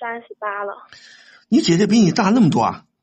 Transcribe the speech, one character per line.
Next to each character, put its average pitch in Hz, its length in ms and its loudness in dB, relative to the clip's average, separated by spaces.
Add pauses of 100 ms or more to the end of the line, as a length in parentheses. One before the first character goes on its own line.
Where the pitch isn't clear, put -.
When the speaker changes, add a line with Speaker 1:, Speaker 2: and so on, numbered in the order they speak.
Speaker 1:
三 233 220 -12
十 - 160 -20
八 208 260 -8
了。 202 80 -10 (760)
Speaker 2:
你 254 120 2
姐 170 160 0
姐 202 100 2
比 208 120 2
你 185 120 4
大 185 200 0
那 247 100 2
么 170 100 4
多 120 120 0
啊？ 92 220 -4 (180)